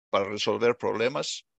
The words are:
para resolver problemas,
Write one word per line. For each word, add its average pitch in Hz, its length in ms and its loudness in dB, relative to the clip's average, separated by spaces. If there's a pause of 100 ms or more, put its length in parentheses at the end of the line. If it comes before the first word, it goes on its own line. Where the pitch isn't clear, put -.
(100)
para 98 180 2
resolver 107 480 2
problemas, 113 680 -2 (120)